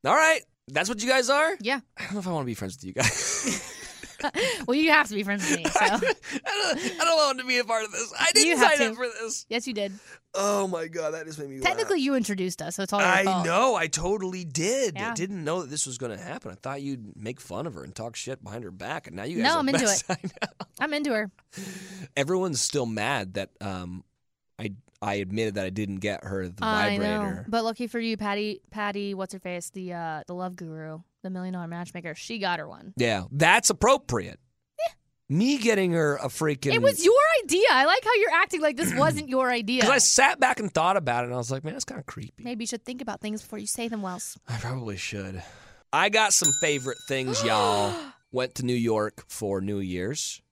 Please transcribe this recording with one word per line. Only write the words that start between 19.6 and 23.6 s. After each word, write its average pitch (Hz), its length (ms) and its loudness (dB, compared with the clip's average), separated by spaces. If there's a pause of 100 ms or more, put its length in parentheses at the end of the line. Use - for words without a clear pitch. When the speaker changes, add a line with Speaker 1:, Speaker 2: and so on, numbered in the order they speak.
Speaker 2:
into 269 160 2
Speaker 1:
best. 196 220 0
Speaker 2:
it. 185 120 -2
Speaker 1:
<laughs> - 20 -18
I - 40 -10 (200)
know. - 200 -14 (120)
Speaker 2:
I'm 294 160 -2
into 294 180 -2
her. 214 160 -2 (880)
Speaker 1:
Everyone's 165 440 0
still 135 260 0
mad 107 480 -2
that, 98 160 -4 (100)